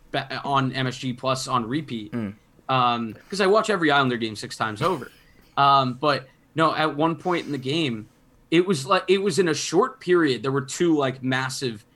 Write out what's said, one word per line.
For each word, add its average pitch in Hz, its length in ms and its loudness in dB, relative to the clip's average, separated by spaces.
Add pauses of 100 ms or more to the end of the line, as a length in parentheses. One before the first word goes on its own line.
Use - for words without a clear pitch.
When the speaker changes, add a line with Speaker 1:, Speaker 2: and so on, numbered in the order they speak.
(100)
Speaker 1:
ba-, 131 320 -6
on 135 300 0
M 131 140 -2
S 123 100 -4
G 131 160 -6
Plus 131 360 -2
on 123 200 0
repeat. 127 440 -6
Speaker 2:
Mm. 110 200 -4 (380)
Speaker 1:
Um, 120 440 0 (140)
'cause 196 140 -2
I 190 40 4
watch 214 220 4
every 170 220 2
Islander 135 260 2
game 110 200 -4
six 120 200 -12
times 110 240 -4
over. 156 300 -2 (480)
Um, 139 360 4
but 143 340 -2 (260)
no, 160 200 2
at 156 220 -2
one 160 200 0
point 170 300 -2
in 143 60 -8
the 143 60 -4
game, 131 500 -4 (420)
it 175 160 4
was 151 180 0
like, 185 220 0
it 190 160 4
was 190 160 0
in 185 100 4
a 151 60 0
short 202 460 0
period. 156 420 2
There 135 80 -2
were 135 120 0
two, 160 340 0
like, 131 260 -2
massive 127 640 -4 (120)